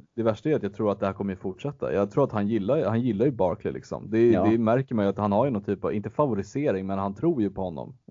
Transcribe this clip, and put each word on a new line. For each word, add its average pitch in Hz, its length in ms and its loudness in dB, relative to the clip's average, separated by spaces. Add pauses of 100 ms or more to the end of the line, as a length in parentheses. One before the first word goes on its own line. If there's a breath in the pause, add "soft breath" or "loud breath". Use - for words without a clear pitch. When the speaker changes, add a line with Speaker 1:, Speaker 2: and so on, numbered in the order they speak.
(160)
Speaker 1:
det 113 80 -2
värsta 113 260 0
är 151 60 2
att 101 80 -2
jag 101 100 -4
tror 104 180 0
att 98 80 -2
det 104 60 -2
här 98 80 0
kommer 98 200 -4
ju 92 40 -8
fortsätta. 95 560 -6
Jag 101 180 0
tror 143 120 2
att - 80 0
han 104 160 0
gillar, 113 380 0
han 113 160 0
gillar 117 240 2
ju 151 60 2
Barkley 90 420 -2
liksom. 64 360 -10
Det, 117 220 6
Speaker 2:
Ja. 92 120 4
Speaker 1:
det 110 140 4
märker 120 380 0
man 104 100 2
ju 101 40 4
att 98 80 -4
han 104 140 0
har 107 140 4
ju 143 60 0
någon 101 120 -4
typ 101 220 -4
av, 82 80 -2
inte 104 160 -4
favorisering, 104 760 -2
men 98 120 -4
han 98 160 -4
tror 156 260 0
ju 98 80 2
på 98 120 -8
honom. 80 320 -8 (180)